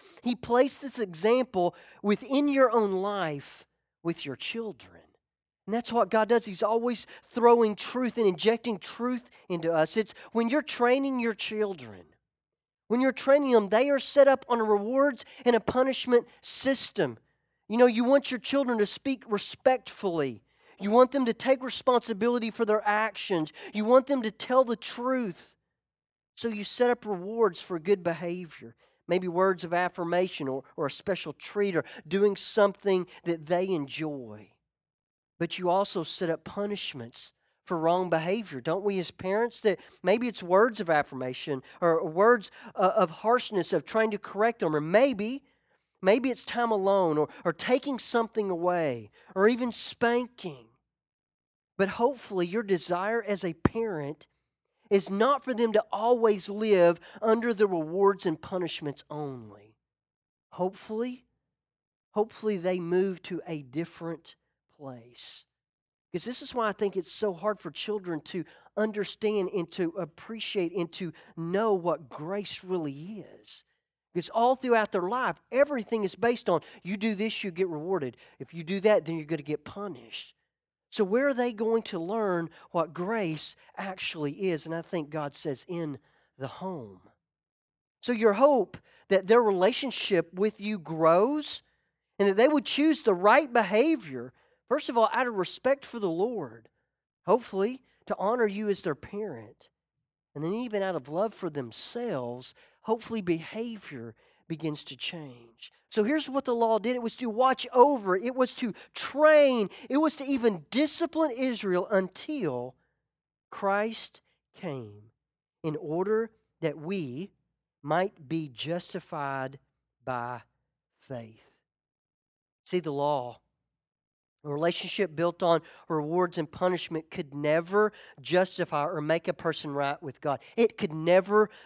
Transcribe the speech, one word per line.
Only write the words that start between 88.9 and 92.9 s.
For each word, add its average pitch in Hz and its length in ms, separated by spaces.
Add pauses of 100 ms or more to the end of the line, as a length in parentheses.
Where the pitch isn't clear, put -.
that 190 200
their 233 140
relationship 196 920
with 208 260
you 208 180
grows 170 840 (580)
and 202 80
that 196 80
they 240 140
would 294 160
choose 302 380